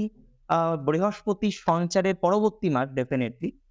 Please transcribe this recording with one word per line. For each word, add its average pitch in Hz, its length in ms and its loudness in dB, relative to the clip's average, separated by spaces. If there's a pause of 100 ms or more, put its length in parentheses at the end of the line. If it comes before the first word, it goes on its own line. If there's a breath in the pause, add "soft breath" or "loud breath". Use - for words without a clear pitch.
(480)
আহ, 165 280 0
বৃহস্পতির 185 800 -2 (100)
সঞ্চারের 175 480 2
পরবর্তী 208 560 0
মাস 135 180 0
definitely 127 600 -4 (200)